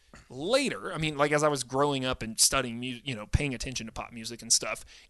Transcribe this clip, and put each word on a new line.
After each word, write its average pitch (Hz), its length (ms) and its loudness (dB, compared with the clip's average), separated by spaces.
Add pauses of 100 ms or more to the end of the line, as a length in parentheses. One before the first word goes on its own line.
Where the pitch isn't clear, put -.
(300)
later. 196 640 0
I 165 60 -6
mean, 156 180 -2
like, 147 160 4
as 147 100 4
I 151 60 6
was 135 160 0
growing 135 400 2
up 131 180 -2
and 110 180 -4
studying 123 400 2
mu-, 123 240 -6
you 135 100 -6
know, 107 120 -10
paying 143 280 2
attention 117 320 -6
to 110 60 -12
pop - 200 -10
music 113 300 -10
and 117 100 -2
stuff, - 320 0 (240)